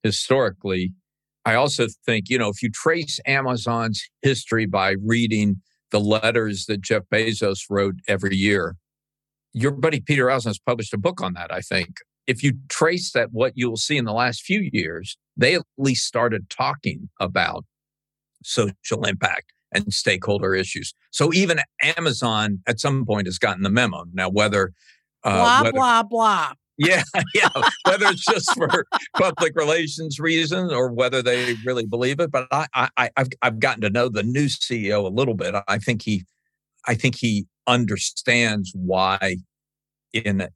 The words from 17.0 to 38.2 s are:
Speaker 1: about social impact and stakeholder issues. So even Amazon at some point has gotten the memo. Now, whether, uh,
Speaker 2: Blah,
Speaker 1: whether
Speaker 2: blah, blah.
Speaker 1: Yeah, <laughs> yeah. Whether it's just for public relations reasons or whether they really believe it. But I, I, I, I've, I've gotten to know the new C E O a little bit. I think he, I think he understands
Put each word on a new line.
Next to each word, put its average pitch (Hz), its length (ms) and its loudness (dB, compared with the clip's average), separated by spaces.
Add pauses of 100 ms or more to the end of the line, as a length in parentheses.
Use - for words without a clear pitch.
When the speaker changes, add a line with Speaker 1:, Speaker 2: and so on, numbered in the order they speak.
Speaker 1:
about 92 440 -2 (800)
social - 600 -4
impact - 480 -2 (200)
and 101 220 -2
stakeholder 98 580 0
issues. 92 400 -4 (200)
So 156 200 2
even 170 280 2 (360)
Amazon 110 720 0
at 120 140 -2
some 135 260 0
point 104 220 0
has 92 100 -6
gotten 98 240 -2
the 98 80 2
memo. 98 420 0
Now, 92 160 -2
whether, 101 440 2 (500)
uh, - 140 2
Speaker 2:
Blah, 240 260 6
Speaker 1:
whether 294 100 2
Speaker 2:
blah, 247 300 4
blah. 208 500 0 (260)
Speaker 1:
Yeah, 165 240 4 (120)
<laughs> 196 200 -2
yeah. 202 140 4 (360)
Whether 190 240 4
it's 180 160 0
just - 300 2
for 175 320 0 (300)
public 170 400 0
relations 156 600 -2
reasons 165 540 0
or 127 200 0
whether 127 300 0
they 123 320 0 (100)
really 123 220 -2
believe 127 340 0
it. 165 100 0
But 131 200 -2
I, 147 240 0
I, 127 220 2
I, 123 200 2
I've, 135 120 2 (140)
I've 120 160 2
gotten 117 240 0
to 104 80 2
know 120 180 2
the 107 140 -2
new 131 260 0
C 117 400 -4
E 101 40 0
O 104 140 2
a - 20 -4
little 113 260 0
bit. 90 200 -4 (140)
I 101 100 0
think 110 240 -2
he, 98 220 -2 (600)
I 120 80 0
think 123 220 0
he 107 300 0 (200)
understands 113 1080 0